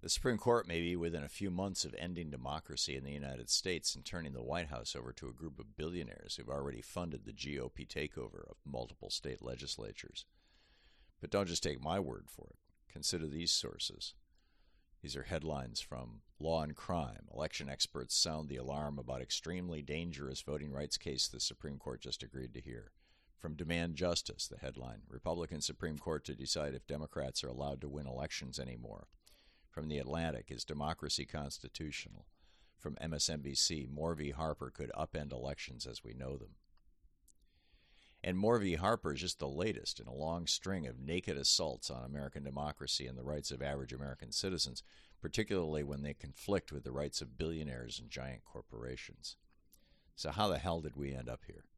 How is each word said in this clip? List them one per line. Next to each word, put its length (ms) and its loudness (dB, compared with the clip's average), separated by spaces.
The 80 -6
Supreme 280 6
Court 300 8
may 140 4
be 160 4
within 260 2
a 60 -6
few 200 -2
months 360 2
of 120 -6
ending 320 -2
democracy 680 -2
in 80 -4
the 80 -4
United 360 -4
States 460 4
and 80 -10
turning 300 -4
the 100 -4
White 240 2
House 260 -4
over 200 -4
to 160 -6
a 40 -8
group 240 -6
of 200 -12
billionaires 580 -2
who've 140 -8
already 320 0
funded 420 -2
the 80 -8
G 260 -2
O 120 0
P 160 -8
takeover 680 -4
of 140 -14
multiple 440 -4
state 320 -2
legislatures. 840 -6
But 80 -6
don't 180 6
just 160 2
take 180 0
my 160 2
word 300 0
for 220 -14
it. 80 -20
Consider 340 0
these 280 2
sources. 640 -2
These 140 -6
are 80 -2
headlines 560 0
from 440 -6
Law 200 6
and 140 0
Crime. 580 -2
Election 360 0
experts 480 0
sound 320 4
the 80 -2
alarm 420 0
about 220 -2
extremely 600 -2
dangerous 600 -2
voting 320 -2
rights 240 0
case 320 2
the 100 -8
Supreme 380 -2
Court 240 -6
just 200 -4
agreed 320 -6
to 60 -6
hear. 320 -10
From 160 -4
Demand 420 2
Justice, 520 2
the 100 -10
headline, 500 -6
Republican 540 0
Supreme 380 0
Court 260 0
to 80 -4
decide 400 2
if 140 -6
Democrats 560 -2
are 60 -4
allowed 320 -2
to 80 -4
win 180 -4
elections 500 -4
anymore. 480 -6
From 180 -4
The 120 2
Atlantic, 500 0
Is 160 -4
Democracy 600 0
Constitutional? 1000 -6
From 200 -4
M 140 0
S 160 4
N 120 0
B 120 -4
C, 380 4
Moore 240 0
v. 160 -2
Harper 400 0
could 260 -6
upend 340 -2
elections 540 -4
as 180 -8
we 100 -10
know 240 -4
them. 180 -10
And 120 4
Moore 220 8
v. 180 6
Harper 380 4
is 80 0
just 160 0
the 100 0
latest 520 0
in 80 -8
a 60 -6
long 340 0
string 400 2
of 120 -6
naked 380 2
assaults 540 4
on 120 -4
American 400 -4
democracy 600 0
and 120 -4
the 60 -6
rights 280 0
of 100 -2
average 320 0
American 380 -6
citizens, 500 2
particularly 600 4
when 180 0
they 140 -2
conflict 560 2
with 120 -4
the 100 -4
rights 280 0
of 160 -8
billionaires 640 0
and 100 -10
giant 340 -6
corporations. 920 -8
So 160 -2
how 160 6
the 100 6
hell 240 2
did 140 -4
we 180 0
end 160 -4
up 160 -4
here? 200 -14